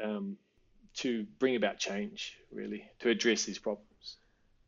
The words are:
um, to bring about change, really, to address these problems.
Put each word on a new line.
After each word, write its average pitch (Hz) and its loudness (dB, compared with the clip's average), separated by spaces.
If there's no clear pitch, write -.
um, 101 -2
to 117 0
bring 131 4
about 101 2
change, - -6
really, 104 -8
to 120 4
address 110 4
these 101 -6
problems. - -8